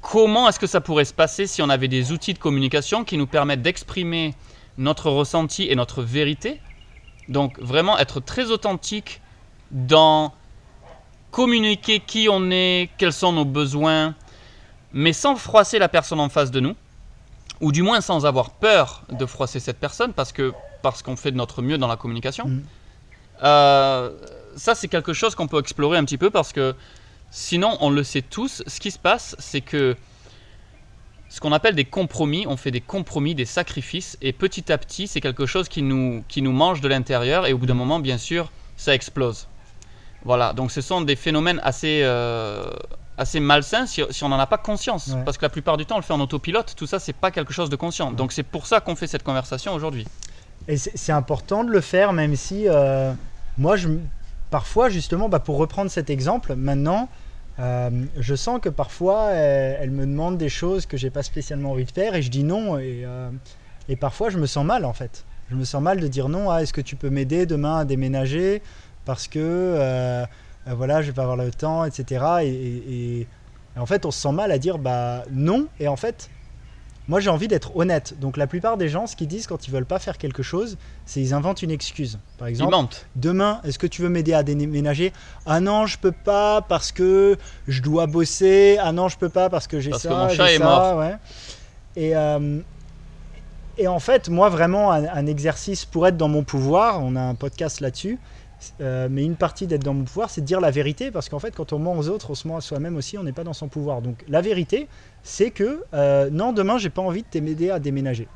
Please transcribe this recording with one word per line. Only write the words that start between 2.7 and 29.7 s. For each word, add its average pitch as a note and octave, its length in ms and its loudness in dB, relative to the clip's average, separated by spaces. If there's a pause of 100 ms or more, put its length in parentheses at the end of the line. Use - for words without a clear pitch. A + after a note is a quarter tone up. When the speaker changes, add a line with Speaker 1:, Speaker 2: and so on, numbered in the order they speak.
Speaker 1:
qui - 120 -4
nous D3 100 0
permettent C#3+ 360 0
d'exprimer E3 720 -2 (440)
notre D3 320 0
ressenti D3 580 0
et C#3+ 60 4
notre B2 280 -2
vérité ? D3 580 -2 (680)
Donc C3+ 300 -2
vraiment D#3 400 2
être - 220 0
très B3 320 -4
authentique G#3 680 -4 (520)
dans D#3 600 6 (1000)
communiquer A3 680 4
qui A3 300 2
on F#3+ 200 4
est, F#3 380 2 (100)
quels F3 140 4
sont F3+ 200 2
nos D#3 120 2
besoins, D3+ 680 2 (800)
mais D#3 200 4
sans C#4 220 2
froisser A3 440 4
la F#3 100 6
personne D#3+ 320 2
en C#3+ 80 2
face C#3 220 2
de C3 100 0
nous, D3 140 0 (840)
ou D3+ 120 2
du D#3 100 4
moins G#3+ 180 4
sans D3+ 260 0
avoir C3 240 2
peur G3+ 600 4
de B2 160 -4
froisser B2+ 340 -6
cette B2 180 -6
personne, A#3 340 -2
parce C3+ 200 -4
que, C3 200 -2 (300)
parce C3+ 200 0
qu'on C3 140 -6
fait C#3 160 -4
de B2+ 40 -2
notre A#2+ 260 -4
mieux C#3+ 160 0
dans B2+ 100 0
la A2+ 80 0
communication. A#2+ 520 -6
Speaker 2:
Mm. C3 140 -2 (800)
Speaker 1:
Euh, C#3 680 6 (460)
ça, A3+ 180 2
c'est F#3+ 140 -6
quelque E3+ 240 -2
chose A3 220 0
qu'on D#3+ 140 -4
peut D#3 100 0
explorer D3+ 400 0
un D3+ 60 4
petit C#3 140 -4
peu, F#3+ 120 4
parce F3 220 0
que C3 220 0 (560)
sinon, F#3+ 500 0
on D3 100 2
le C#3+ 140 2
sait C3+ 180 -4
tous, - 440 -8
ce - 140 -12
qui G3+ 100 -6
se - 80 -14
passe, A3 400 0
c'est - 220 -6
que C3 360 0 (1300)